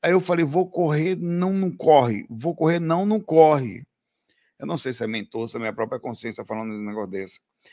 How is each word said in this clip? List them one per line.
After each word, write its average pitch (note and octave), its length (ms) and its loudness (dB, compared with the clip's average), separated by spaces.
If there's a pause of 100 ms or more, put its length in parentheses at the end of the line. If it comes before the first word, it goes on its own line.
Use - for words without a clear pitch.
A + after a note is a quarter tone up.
Aí E3 100 2
eu F#3 80 4
falei, F3 240 0
"Vou D#3 260 -2
correr, E3 460 0
não, F3 360 -2
não F#3+ 220 -2
corre. B2+ 540 4
Vou A#2+ 260 -6
correr, D#3+ 260 2
não, E3+ 260 0
não G#3+ 140 2
corre." D3+ 680 4 (720)
Eu - 80 -12
não E3 120 -4
sei C3 140 -6
se A#2+ 120 -6
é - 20 -4
mentor, A2+ 420 -6
se - 80 -12
é - 20 -6
minha A2 140 -4
própria A2+ 280 -6
consciência A#2 440 -10
falando A2 260 -8
de G#2+ 60 -8
um G#2 100 -8
negócio G#2 240 -8
desse. F#2+ 300 -10 (320)